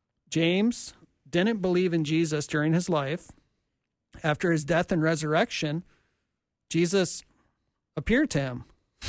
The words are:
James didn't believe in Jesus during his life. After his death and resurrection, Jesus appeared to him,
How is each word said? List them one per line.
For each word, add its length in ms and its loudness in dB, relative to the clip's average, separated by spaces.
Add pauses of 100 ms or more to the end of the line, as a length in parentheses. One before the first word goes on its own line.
(280)
James 640 0 (340)
didn't 340 0
believe 320 2
in 100 0
Jesus 420 0
during 260 0
his 160 0
life. 420 -2 (920)
After 300 0
his 120 0
death 280 0
and 100 2
resurrection, 800 0 (880)
Jesus 540 0 (720)
appeared 340 0
to 100 -2
him, 240 -8 (440)